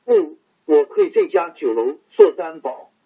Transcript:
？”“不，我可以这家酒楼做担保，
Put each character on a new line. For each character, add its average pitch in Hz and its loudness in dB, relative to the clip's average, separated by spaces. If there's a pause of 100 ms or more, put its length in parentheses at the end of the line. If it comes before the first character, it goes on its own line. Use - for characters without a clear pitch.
？”“不， 190 -2 (280)
我 147 2
可 - -4
以 - -2
这 202 0
家 170 -4
酒 123 -6
楼 120 -4 (120)
做 190 4
担 160 -14
保， - -14 (160)